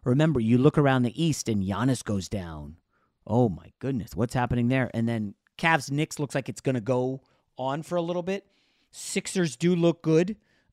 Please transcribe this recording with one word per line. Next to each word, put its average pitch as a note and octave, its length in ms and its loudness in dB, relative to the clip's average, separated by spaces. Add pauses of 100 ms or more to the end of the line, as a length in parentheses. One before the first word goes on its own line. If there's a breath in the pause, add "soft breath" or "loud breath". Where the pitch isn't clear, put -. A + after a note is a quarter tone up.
Remember, C#3 360 2
you A#2 200 4
look D3 180 4
around C3+ 260 4
the A#2+ 200 -2
East D#3 260 0
and G#2 140 0
Giannis G#2 400 0
goes G2 260 -4
down. E2 460 -10 (500)
Oh A#2+ 240 2
my - 300 -10
goodness, B2+ 360 -6
what's A#2+ 200 -2
happening A#2+ 320 0
there? C3 260 0
And A#2 140 -2
then A2 260 -4 (240)
Cavs E3 340 0
Knicks D3 260 -4
looks C#3+ 160 -6
like C#3 160 -4
it's - 120 -12
gonna B2+ 200 0
go B2+ 400 -2 (340)
on C3+ 280 -6
for F3 120 -8
a F3 60 -2
little F3 220 -4
bit. F#3+ 240 -6 (420)
Sixers - 640 -4
do F3 200 2
look E3+ 260 2
good. E3+ 340 2 (380)